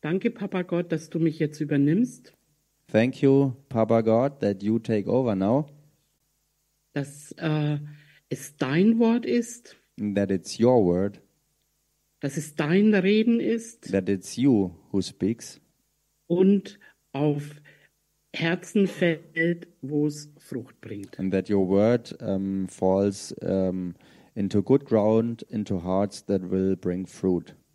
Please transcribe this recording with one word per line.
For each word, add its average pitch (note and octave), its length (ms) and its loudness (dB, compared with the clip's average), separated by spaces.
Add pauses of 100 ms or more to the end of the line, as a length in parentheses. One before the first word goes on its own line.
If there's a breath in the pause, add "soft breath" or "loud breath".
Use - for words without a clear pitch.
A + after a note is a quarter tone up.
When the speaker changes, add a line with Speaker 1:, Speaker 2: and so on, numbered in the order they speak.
Speaker 1:
Danke, F#3+ 300 -2
Papa F#3+ 320 -6
Gott, E3+ 280 -4
dass D#3+ 200 -6
du E3+ 80 -4
mich D#3+ 180 0
jetzt D3 240 -4
übernimmst. D3+ 720 0 (540)
Speaker 2:
Thank A#2+ 340 2
you, C3+ 300 4 (180)
Papa A2+ 320 2
God, A#2 380 0
that G2+ 240 -2
you A2 160 0
take G#2+ 280 -2
over A#2 280 0
now. A2 320 2 (1300)
Speaker 1:
Dass, - 400 -10
äh, D3+ 440 -2 (520 loud breath)
es - 280 -12
dein F3 400 2
Wort A#3 280 2
ist. A#3+ 500 -4 (240)
Speaker 2:
And G#2 180 -2
that G2 140 0
it's - 280 -4
your A#2 240 6
word. F#2 380 0 (1000)
Speaker 1:
Dass C#3+ 160 -6
es - 180 -10
dein F#3+ 400 4
Reden A3 440 2
ist. - 520 -6
Speaker 2:
That F#3+ 180 0
it's - 260 -4
you A2 360 2 (200)
who G2 100 0
speaks. - 600 -6 (680)
Speaker 1:
Und F#3+ 520 2 (320 soft breath)
auf C#3+ 500 -2 (720 soft breath)
Herzen E3+ 540 0
fällt, E3+ 800 -2 (140)
wo D3 260 -2
es - 320 -8
Frucht - 420 -12
bringt. - 380 -14
Speaker 2:
And F#2+ 120 -2
that F#2+ 180 0
your G2 180 2
word, A2 540 2
um, G2 460 -4
falls, G2 640 0 (100)
um, F#2 540 -2 (400 soft breath)
into G2+ 260 0
good - 240 2
ground, A2+ 580 0
into G2+ 400 -6
hearts F#2+ 420 -4
that F#2 240 -2
will F#2+ 260 0
bring F2+ 300 -6
fruit. F2+ 500 -4 (200)